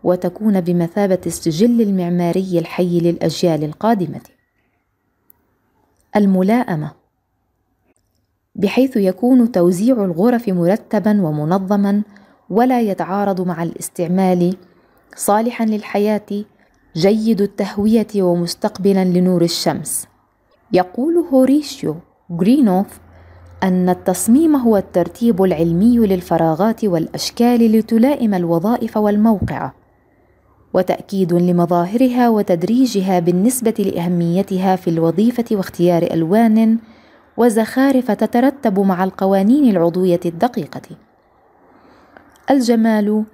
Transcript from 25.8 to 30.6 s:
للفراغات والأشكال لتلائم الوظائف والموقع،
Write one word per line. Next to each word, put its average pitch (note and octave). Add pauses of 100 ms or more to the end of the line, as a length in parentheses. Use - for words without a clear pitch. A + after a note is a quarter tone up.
للفراغات F3+
والأشكال A#3
لتلائم A3+
الوظائف F3+
والموقع، G#3 (1000)